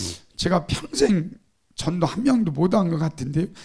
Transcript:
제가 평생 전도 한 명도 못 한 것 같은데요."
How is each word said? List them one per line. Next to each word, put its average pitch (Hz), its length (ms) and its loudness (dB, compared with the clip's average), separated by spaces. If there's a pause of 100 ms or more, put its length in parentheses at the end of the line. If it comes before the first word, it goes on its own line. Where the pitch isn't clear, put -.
(360)
제가 175 300 0
평생 - 680 0 (440)
전도 170 320 0
한 196 160 -4
명도 233 280 2
못 165 220 0
한 190 160 2
것 165 80 0
같은데요." 151 500 -2 (180)